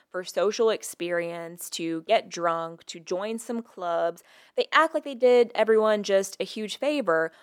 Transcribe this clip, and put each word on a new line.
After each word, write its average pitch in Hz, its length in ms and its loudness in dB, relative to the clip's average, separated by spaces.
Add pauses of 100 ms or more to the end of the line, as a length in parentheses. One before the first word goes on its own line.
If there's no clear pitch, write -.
(100)
for 180 140 -8
social 208 460 2
experience, 170 1000 -6
to 165 320 -6
get 196 280 0
drunk, 165 560 -4
to - 120 -16
join 196 400 -6
some 233 240 -8
clubs. 170 640 -4 (320)
They 247 160 -2
act 311 200 6
like 302 120 -4
they 285 100 -10
did 247 400 6
everyone 214 480 4
just 196 380 0
a 196 40 -2
huge 214 340 -10
favor, 185 520 0 (120)